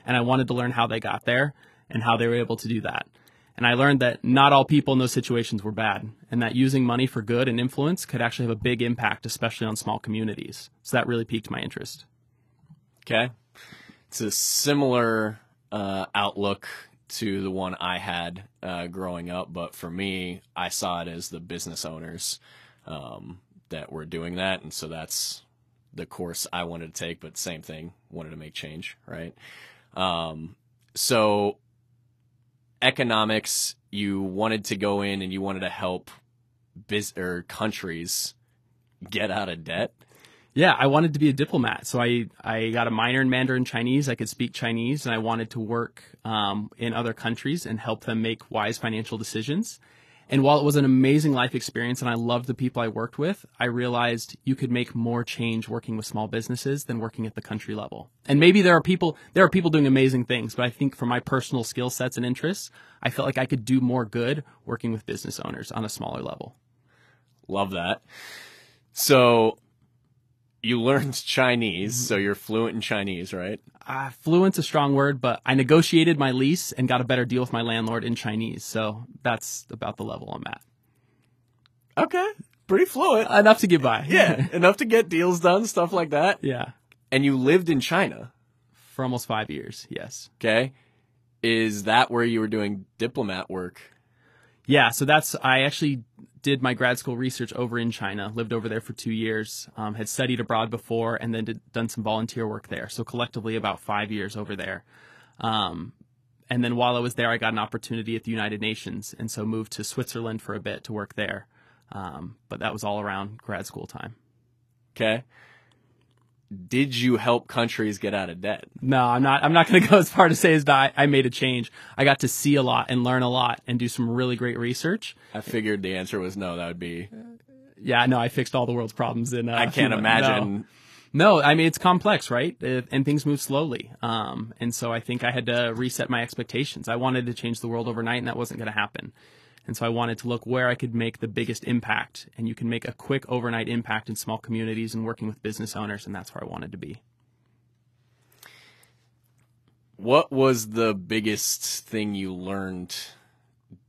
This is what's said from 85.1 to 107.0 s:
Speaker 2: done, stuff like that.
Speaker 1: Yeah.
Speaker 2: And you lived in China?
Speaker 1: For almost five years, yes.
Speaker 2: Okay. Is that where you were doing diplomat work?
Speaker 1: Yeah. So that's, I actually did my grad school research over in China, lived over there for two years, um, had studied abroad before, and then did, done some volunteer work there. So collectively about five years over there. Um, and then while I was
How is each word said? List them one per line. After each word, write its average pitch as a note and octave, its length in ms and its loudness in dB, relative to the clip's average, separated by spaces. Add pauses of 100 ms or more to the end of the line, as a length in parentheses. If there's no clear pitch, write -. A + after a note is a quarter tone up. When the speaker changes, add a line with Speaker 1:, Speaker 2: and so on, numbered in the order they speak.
Speaker 2:
done, F#3 240 6
stuff F3 260 0
like E3+ 200 0
that. D#3+ 300 4
Speaker 1:
Yeah. B2 300 -4 (400)
Speaker 2:
And C3+ 140 4
you C#3 120 4
lived E3 320 4
in C#3 120 2
China? D#3+ 500 -2 (640)
Speaker 1:
For C3+ 100 -4
almost B2 220 -4
five A2 240 -2
years, - 400 -12
yes. - 400 -12 (100)
Speaker 2:
Okay. A#2 320 2 (680)
Is A2 420 2
that A2 260 6
where A#2+ 140 2
you A#2 160 2
were A2 80 2
doing G#2 380 -2 (120)
diplomat A2 520 -2
work? F2+ 320 -8 (840)
Speaker 1:
Yeah. B2+ 260 6
So - 120 -4
that's, D3+ 400 4
I C3 200 4
actually C#3 400 -2 (380)
did C#3 200 0
my B2+ 120 0
grad B2 260 0
school B2 180 -6
research B2 360 -6
over A#2+ 260 -4
in A#2 120 0
China, G2+ 440 -6
lived A#2 180 -4
over A2+ 160 -4
there A2 120 -4
for - 120 -12
two - 180 -6
years, A2 560 -4 (100)
um, G#2+ 180 -6
had A2 140 -8
studied B2+ 300 -2
abroad A2+ 300 -2
before, A2+ 460 -4
and A#2 180 -4
then A2+ 120 -4
did, A2+ 160 -8 (100)
done A2+ 180 -4
some A2 140 -6
volunteer A2 440 -4
work G#2+ 200 -10
there. - 220 -10
So - 140 -8
collectively A#2 520 -6
about G#2 240 -4
five G#2 320 -4
years G#2 260 -6
over G#2 180 -8
there. F#2 280 -8 (560)
Um, G2+ 540 -2 (560)
and B2 140 2
then A#2+ 120 0
while B2 200 4
I A#2+ 40 0
was A#2+ 160 -2